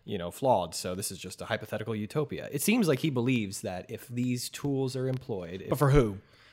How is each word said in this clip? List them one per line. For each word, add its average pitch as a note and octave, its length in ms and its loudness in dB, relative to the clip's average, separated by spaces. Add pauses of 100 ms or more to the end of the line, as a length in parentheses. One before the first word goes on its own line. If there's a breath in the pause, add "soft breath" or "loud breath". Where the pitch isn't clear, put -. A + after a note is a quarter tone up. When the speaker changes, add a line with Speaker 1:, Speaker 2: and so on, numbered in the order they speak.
Speaker 1:
you G#2+ 120 -4
know, F2 140 -6
flawed, G2 440 2
so F#2 200 -4
this - 160 -6
is F#2 60 -10
just - 240 -12
a F2 40 -10
hypothetical A2 500 -4
utopia." G#2+ 560 -4
It D3 100 -2
seems G#3+ 260 4
like C3+ 120 4
he D#3+ 100 0
believes A#2+ 520 0
that F#2 280 -6
if - 180 -10
these B2 420 -2
tools C3+ 460 -2
are C3 120 -2
employed, F#2+ 600 -4
Speaker 2:
But - 60 2
Speaker 1:
if C3+ 60 0
Speaker 2:
for C#3+ 120 6
who? A2+ 260 6 (360 soft breath)